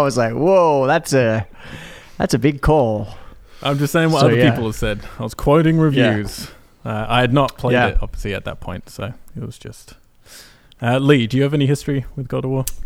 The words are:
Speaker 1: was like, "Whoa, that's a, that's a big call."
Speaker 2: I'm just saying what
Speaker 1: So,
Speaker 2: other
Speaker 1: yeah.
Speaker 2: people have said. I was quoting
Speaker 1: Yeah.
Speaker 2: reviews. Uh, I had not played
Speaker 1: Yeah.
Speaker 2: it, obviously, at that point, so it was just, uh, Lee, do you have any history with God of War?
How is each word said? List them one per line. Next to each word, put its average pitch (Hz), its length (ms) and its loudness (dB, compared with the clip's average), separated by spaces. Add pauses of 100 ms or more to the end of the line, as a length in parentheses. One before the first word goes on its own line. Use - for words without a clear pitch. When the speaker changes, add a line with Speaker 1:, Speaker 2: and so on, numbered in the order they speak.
Speaker 1:
was 135 160 0
like, 117 160 0
"Whoa, 151 540 4
that's 151 260 0
a, 110 340 2 (680)
that's - 160 0
a 131 60 2
big 139 200 0
call." 113 480 2 (580)
Speaker 2:
I'm 143 120 0
just 143 160 -2
saying 160 180 2
what 151 80 2
Speaker 1:
So, 139 80 6
Speaker 2:
other 117 80 4
Speaker 1:
yeah. 123 160 4
Speaker 2:
people 117 140 -4
have 107 100 -4
said. 107 240 -4 (180)
I 123 60 -8
was 113 100 -8
quoting 160 440 2
Speaker 1:
Yeah. 160 60 4
Speaker 2:
reviews. 113 680 0 (320)
Uh, 110 240 -4
I 120 140 2
had 123 100 2
not 135 260 2
played 123 180 0
Speaker 1:
Yeah. 123 120 4
Speaker 2:
it, - 140 0
obviously, 107 320 -6
at 101 100 -6
that - 160 -10
point, - 300 -10
so 104 240 -10 (240)
it - 40 -10
was 110 160 -12
just, - 360 -18 (880)
uh, 123 160 2
Lee, 135 300 4
do 127 100 -2
you 135 60 2
have 139 100 0
any 143 120 2
history 139 380 -2 (140)
with 131 100 -8
God 131 160 -6
of 131 80 -4
War? 131 140 -2 (200)